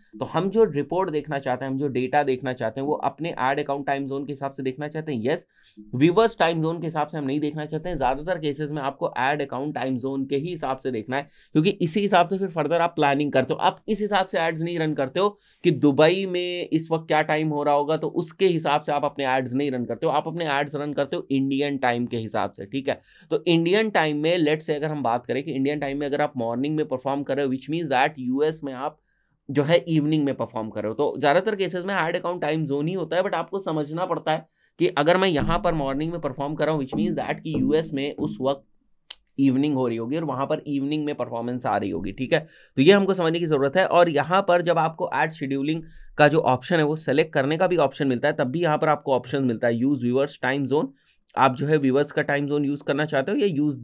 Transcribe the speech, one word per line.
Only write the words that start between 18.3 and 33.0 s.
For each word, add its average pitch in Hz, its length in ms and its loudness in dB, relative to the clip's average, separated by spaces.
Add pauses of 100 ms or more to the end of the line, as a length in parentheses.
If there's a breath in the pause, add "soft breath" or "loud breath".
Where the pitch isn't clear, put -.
हिसाब 156 360 2
से 151 100 -4
आप 143 120 0
अपने 139 240 -2
एड्स 127 240 0
नहीं 143 180 0
रन 123 140 -4
करते 117 220 -4
हो, 151 60 2
आप 147 140 0
अपने 165 240 -4
एड्स 139 240 -2
रन 147 180 -6
करते 143 240 -2
हो - 140 -8
इंडियन 139 480 0
टाइम 120 280 0
के 120 100 -6
हिसाब 104 360 -4
से, - 140 -14
ठीक 139 220 -6
है। - 120 -4 (300 soft breath)
तो 160 160 0
इंडियन 175 440 4
टाइम 151 320 0
में 165 160 2
let's 156 280 2
say 156 80 -2
अगर 151 160 -4
हम 147 120 -4
बात 120 240 -2
करें 131 180 -2
कि 160 80 -8
इंडियन 139 280 0
टाइम 139 200 -4
में 147 60 -4
अगर 143 140 -2
आप 147 160 0
मॉर्निंग 123 400 -2
में 151 120 0
परफॉर्म 139 340 -4
कर 135 140 -2
रहे 139 100 0
हो, 127 60 -2
which 131 180 -6
means 160 220 -4
that 139 260 2
यूएस 143 460 -2
में 135 80 -6
आप 131 260 -8 (500)
जो 143 140 0
है 170 160 4
इवनिंग 156 460 2
में 135 100 0
परफॉर्म 110 360 -6
कर 104 120 -6
रहे 104 60 -2
हो, 113 60 -4
तो 143 240 0
ज़्यादातर 185 380 2
केसेस 180 280 -4
में 196 120 -4
एड 175 200 -2
अकाउंट 175 260 -4
टाइम 156 240 0
जोन 143 220 -2
ही 185 60 -2
होता 165 220 -4